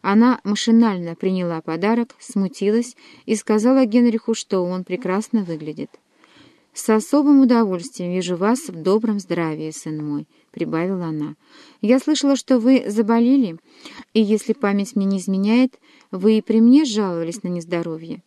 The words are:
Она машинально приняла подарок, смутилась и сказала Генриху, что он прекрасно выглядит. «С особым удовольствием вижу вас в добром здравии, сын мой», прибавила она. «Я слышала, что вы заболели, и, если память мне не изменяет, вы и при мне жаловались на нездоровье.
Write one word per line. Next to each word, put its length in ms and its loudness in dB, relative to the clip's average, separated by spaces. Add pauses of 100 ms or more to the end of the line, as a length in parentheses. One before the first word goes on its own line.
Она 420 2
машинально 720 0
приняла 460 -4
подарок, 580 -2
смутилась 760 -2 (320)
и 80 0
сказала 500 2
Генриху, 480 0
что 300 -4
он 200 -6
прекрасно 600 -4
выглядит. 480 -10 (800)
«С 160 -6
особым 520 4
удовольствием 680 0
вижу 240 -2
вас 320 -2
в 140 -12
добром 380 0
здравии, 520 -6
сын 340 -8
мой», 220 -6 (240)
прибавила 540 -4
она. 300 -8 (460)
«Я 180 4
слышала, 360 0
что 240 0
вы 280 4
заболели, 720 2 (560)
и, 80 4
если 300 0
память 440 -2
мне 100 0
не 140 0
изменяет, 600 0 (320)
вы 260 2
и 40 0
при 180 0
мне 240 6
жаловались 600 -4
на 40 -8
нездоровье. 800 -8